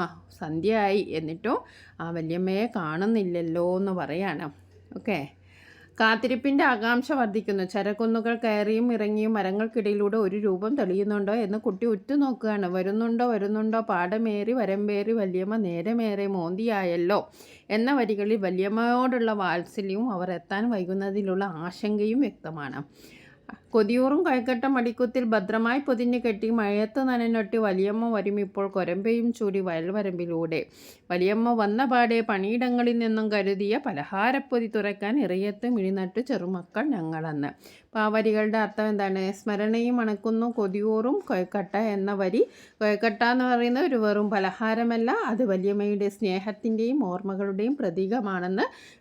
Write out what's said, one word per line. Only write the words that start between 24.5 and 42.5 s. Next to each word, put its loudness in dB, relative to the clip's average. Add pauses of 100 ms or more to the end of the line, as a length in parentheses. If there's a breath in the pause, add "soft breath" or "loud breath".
മടിക്കുത്തിൽ 0 (100)
ഭദ്രമായി 2
പൊതിഞ്ഞു 2
കെട്ടി 0 (100)
മഴയത്ത് 0
നനഞ്ഞൊട്ടി 0
വലിയമ്മ 2
വരും 0
ഇപ്പോൾ -4
കൊരമ്പയും 0 (100)
ചൂടി 0
വയൽവരമ്പിലൂടെ. -2 (500 loud breath)
വലിയമ്മ 2
വന്ന 2 (120)
പാടെ 4 (100)
പണിയിടങ്ങളിൽ 0
നിന്നും 0
കരുതിയ 0
പലഹാരപ്പൊതി -2
തുറക്കാൻ -2 (100)
ഇറയത്ത് -2 (100)
മിഴിനട്ടു -2
ചെറുമക്കൾ -4 (120)
ഞങ്ങളന്ന്." -4 (340 loud breath)
അപ്പോൾ -4
ആ 2
വരികളുടെ 2
അർത്ഥം 0
എന്താണ്? 0 (180)
സ്മരണയും 0
മണക്കുന്നു 0 (120)
കൊതിയൂറും 0 (120)
കൊയക്കട്ട -2 (220)
എന്ന 0 (100)
വരി, 2 (400 loud breath)